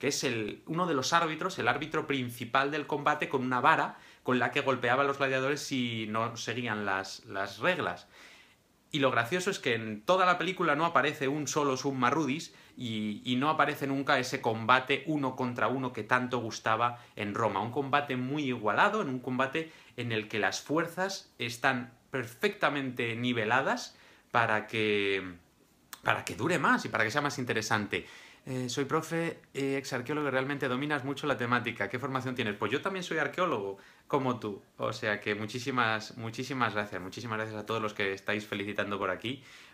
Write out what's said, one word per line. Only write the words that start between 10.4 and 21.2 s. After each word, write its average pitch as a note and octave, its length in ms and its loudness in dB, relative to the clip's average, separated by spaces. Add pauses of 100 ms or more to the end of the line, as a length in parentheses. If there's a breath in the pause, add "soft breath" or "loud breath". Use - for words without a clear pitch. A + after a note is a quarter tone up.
no D#3 100 2
aparece C#3+ 440 2
un D3 180 -2
solo C#3+ 300 2
Summarudis C3+ 800 0 (220 loud breath)
y, G#2+ 480 -4
y B2 120 2
no C#3 120 2
aparece D3 380 2
nunca C#3 320 2
ese B2+ 220 -2
combate B2 680 4
uno C#3 300 0
contra A#2 320 0
uno B2+ 240 -2
que A2+ 100 -6
tanto B2 360 2
gustaba A2+ 600 0 (160 loud breath)
en G#2 200 -4
Roma. G#2 260 2
Un A#2 100 -2
combate C#3 460 0
muy C#3 280 -2
igualado, B2+ 580 2
en D3 60 -2
un B2+ 120 -2
combate C3+ 500 -2 (260 loud breath)
en A#2+ 140 -4
el G#2+ 160 0
que G#2+ 140 -2
las G2 200 2
fuerzas E3+ 800 -4